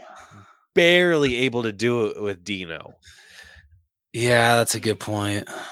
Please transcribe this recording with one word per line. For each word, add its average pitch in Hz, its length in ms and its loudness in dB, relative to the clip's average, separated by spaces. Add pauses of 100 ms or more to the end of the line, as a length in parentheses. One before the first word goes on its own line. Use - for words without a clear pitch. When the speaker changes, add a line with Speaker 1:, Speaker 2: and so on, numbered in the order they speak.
(760)
Speaker 1:
barely 170 600 4
able 120 260 -2
to 110 80 -2
do 113 340 0
it 101 160 -4
with 98 220 -6
Dino. 90 500 -10 (1200)
Speaker 2:
Yeah, 120 440 4
that's 117 180 0
a 110 40 -6
good 104 200 -2
point. 104 500 -6 (220)